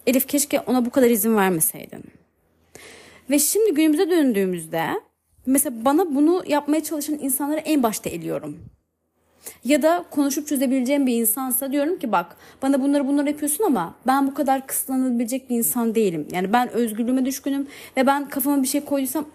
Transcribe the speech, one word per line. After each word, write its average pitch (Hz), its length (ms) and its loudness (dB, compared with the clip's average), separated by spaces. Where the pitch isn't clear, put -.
"Elif, 262 200 2
keşke 285 320 0
ona 247 260 0
bu 240 40 -4
kadar 247 200 4
izin 226 280 2
vermeseydin." 185 680 -2
Ve 285 100 4
şimdi 415 340 2
günümüze 311 360 4
döndüğümüzde, 190 760 0
mesela 254 400 0
bana 302 300 2
bunu 320 320 4
yapmaya 294 360 0
çalışan 302 380 -6
insanları 285 380 -2
en 294 240 2
başta 208 260 -2
eliyorum. 160 500 -8
Ya 269 160 2
da 339 300 2
konuşup 285 360 -2
çözebileceğim 269 600 0
bir 247 60 2
insansa 254 580 -2
diyorum 294 280 0
ki, 240 120 -4
"Bak, 175 260 -2
bana 269 200 2
bunları 285 260 2
bunları 285 220 0
yapıyorsun 294 340 -2
ama 240 320 0
ben 269 200 4
bu 269 60 -4
kadar 269 340 0
kısıtlanabilecek 262 840 -2
bir 240 60 -2
insan 226 400 0
değilim. 180 360 0
Yani 185 220 -2
ben 247 160 2
özgürlüğüme 240 560 -2
düşkünüm 277 420 -4
ve 262 100 2
ben 277 220 2
kafama 277 340 0
bir 254 40 -2
şey 285 140 -2
koyduysam 285 540 -4